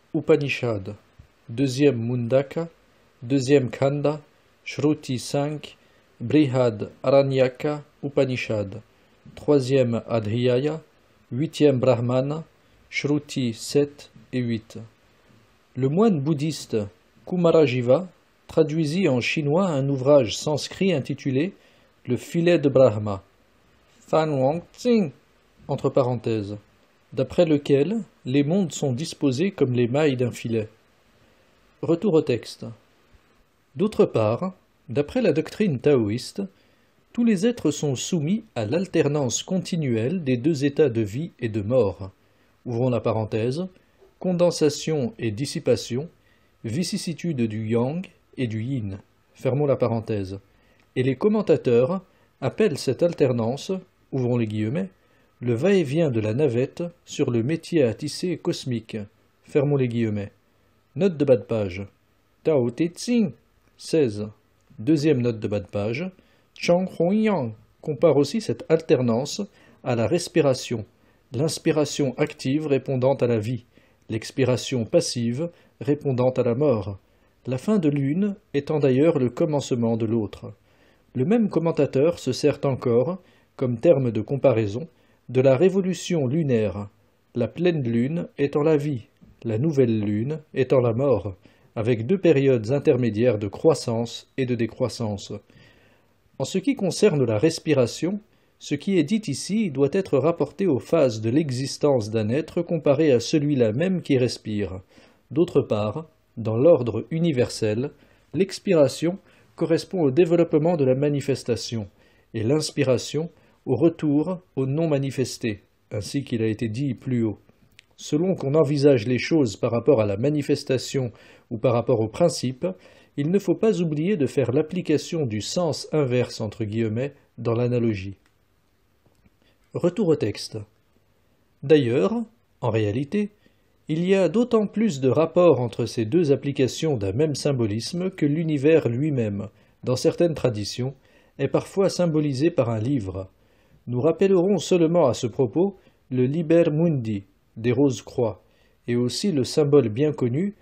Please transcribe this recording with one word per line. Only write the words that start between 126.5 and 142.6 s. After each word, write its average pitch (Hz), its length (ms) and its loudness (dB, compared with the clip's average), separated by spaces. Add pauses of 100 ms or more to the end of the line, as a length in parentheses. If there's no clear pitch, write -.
guillemets, 110 520 -4 (240)
dans 117 160 -2
l'analogie. 117 640 -2 (1500)
Retour 175 360 0
au 151 60 6
texte. - 440 -6 (1040)
D'ailleurs, 147 500 4 (480)
en 123 80 0
réalité, 120 640 -2 (580)
il 160 160 -2
y 196 100 4
a 190 120 4
d'autant 214 400 0
plus 208 320 -2
de 131 80 2
rapport 151 540 4
entre 120 240 -4
ces 113 180 -4
deux 143 300 2
applications 139 640 -2
d'un 98 160 -4
même 147 220 0
symbolisme 131 760 -2
que 175 160 -4
l'univers 151 640 2
lui-même, 117 580 -2 (380)
dans 123 100 0
certaines 165 380 2
traditions, 123 600 -4 (460)
est 139 80 -2
parfois 180 400 0
symbolisé 156 640 0
par 123 180 0